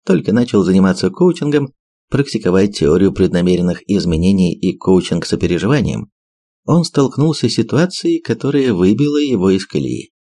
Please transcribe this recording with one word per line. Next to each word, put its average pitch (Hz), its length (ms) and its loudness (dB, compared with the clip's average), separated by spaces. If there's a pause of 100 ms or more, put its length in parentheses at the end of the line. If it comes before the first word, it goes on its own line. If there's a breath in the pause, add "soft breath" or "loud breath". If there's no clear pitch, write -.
только - 280 0
начал 110 300 0
заниматься 92 460 2
коучингом, 147 600 0 (400)
практиковать 101 680 0
теорию 90 360 2
преднамеренных 90 760 0
изменений 90 680 0
и 90 220 -4
коучинг 90 500 0
сопереживанием, 85 840 -2 (540)
он 165 180 2
столкнулся 143 640 0
с 110 60 -4
ситуацией, 165 640 -2
которая 135 540 -2
выбила 110 440 2
его 120 340 0
из 95 140 0
колеи. 64 460 -6 (200)